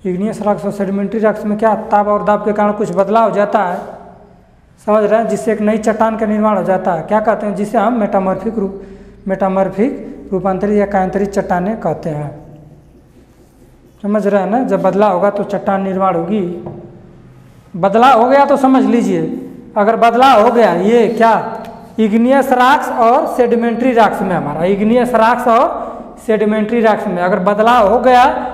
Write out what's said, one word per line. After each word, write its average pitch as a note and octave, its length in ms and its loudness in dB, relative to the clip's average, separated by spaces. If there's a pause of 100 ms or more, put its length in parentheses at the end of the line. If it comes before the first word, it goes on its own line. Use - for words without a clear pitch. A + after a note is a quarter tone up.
Igneous G3 360 -4
rocks G#3 240 -2
और G3+ 60 -2
sedimentary G3+ 480 -4
rocks G#3+ 260 0
में G#3 120 -2
क्या, G#3+ 180 2
ताप G#3 320 0
और G#3 160 0
दाब G#3 220 0
के G#3 80 0
कारण G#3 180 0
कुछ G#3 200 -4
बदलाव G3+ 380 2
हो F3+ 60 -4
जाता G#3 280 0
है, F3+ 180 -4 (1040)
समझ G#3+ 180 2
रहे G#3 160 2
हैं, A3 80 -2
जिससे G3+ 260 -2
एक G#3 80 -4
नई G#3+ 160 0
चट्टान A3 400 0
का A3 80 -2
निर्माण G#3+ 320 0
हो F3 60 -2
जाता F#3 300 0
है। D#3+ 100 -4
क्या G#3 160 0
कहते G#3+ 260 -2
हैं, G3+ 100 -4
जिसे G#3 220 -4
हम G#3+ 160 2
metamorphic G3+ 640 -2
रूप, G3 260 -6 (440)
metamorphic F#3+ 920 -2 (140)
रूपांतरित F#3+ 440 -2
या G3+ 80 2
कायांतरित G3 460 -2
चट्टानें G3 480 -2
कहते D#3+ 300 -6
हैं। D3 340 -8 (1600)
समझ G3+ 260 -2
रहे G3+ 140 2
हैं F3+ 80 -4
ना? B3 140 0
जब F#3 180 -2
बदलाव F#3+ 320 2
होगा F#3 160 0
तो G3+ 140 -4
चट्टान G3 380 -4
निर्माण F#3+ 340 -2
होगी। F3+ 240 -2 (1400)
बदलाव A3 460 4
हो B3 80 2
गया C#4 160 4
तो C#4 120 2
समझ C4 260 4
लीजिए, G3 380 0 (560)
अगर G#3 180 2
बदलाव A#3 500 4
हो B3 60 4
गया, A3+ 220 4
ये G#3 340 2
क्या, - 560 0 (360)
Igneous A#3 520 2
rocks B3+ 380 2
और B3+ 460 0
sedimentary A#3 580 0
rocks A3 280 2
में, F#3 140 -2
हमारा D3+ 300 -4
Igneous A3 500 0
rocks A#3 320 0
और B3+ 460 0 (320)
sedimentary G#3+ 560 0
rocks G#3+ 260 2
में F3+ 160 -4
अगर F3+ 160 0
बदलाव G#3 540 2
हो B3+ 60 2
गया B3 260 4 (280)